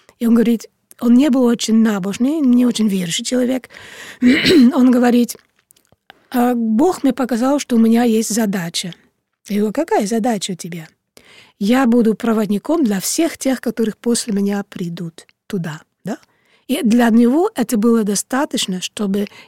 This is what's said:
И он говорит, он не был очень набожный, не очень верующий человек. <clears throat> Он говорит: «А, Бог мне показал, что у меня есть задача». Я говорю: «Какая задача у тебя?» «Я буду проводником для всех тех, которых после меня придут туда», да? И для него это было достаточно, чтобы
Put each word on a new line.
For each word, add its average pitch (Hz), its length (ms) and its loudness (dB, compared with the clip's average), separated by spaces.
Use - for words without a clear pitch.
И 240 80 -4
он 226 80 2
говорит, 233 360 2
он 240 120 2
не 277 160 4
был 254 140 2
очень 233 320 0
набожный, 220 640 0
не 247 260 4
очень 226 220 0
верующий 190 380 -4
человек. 254 420 -4
<clears throat> - 0 -
Он 254 180 4
говорит: 240 440 2
«А, 247 240 0
Бог 233 480 0
мне 262 80 2
показал, 254 480 -2
что 247 160 -4
у 226 40 4
меня 226 240 4
есть 220 300 0
задача». 190 600 -4
Я 202 80 -2
говорю: 208 160 -2
«Какая 320 340 -2
задача 220 440 -2
у 175 40 -8
тебя?» 165 320 -14
«Я 247 260 2
буду 226 300 2
проводником 220 720 -2
для 202 160 -2
всех - 360 -4
тех, 262 220 -2
которых 220 380 -6
после 233 340 -4
меня 202 320 -2
придут 170 640 -12
туда», 160 340 -8
да? 220 120 -8
И 294 120 -2
для 233 280 2
него 240 460 4
это 247 200 -2
было 226 300 2
достаточно, 214 720 -4
чтобы 202 480 -4